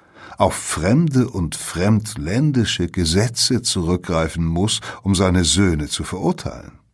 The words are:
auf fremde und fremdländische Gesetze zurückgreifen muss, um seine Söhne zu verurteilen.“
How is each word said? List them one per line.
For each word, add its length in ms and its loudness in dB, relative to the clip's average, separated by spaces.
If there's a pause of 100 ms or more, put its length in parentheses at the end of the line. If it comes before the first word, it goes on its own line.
(380)
auf 160 2
fremde 720 2
und 260 -4
fremdländische 1300 0
Gesetze 720 0
zurückgreifen 840 0
muss, 340 0 (220)
um 120 2
seine 300 4
Söhne 440 2
zu 160 -6
verurteilen.“ 680 -6 (220)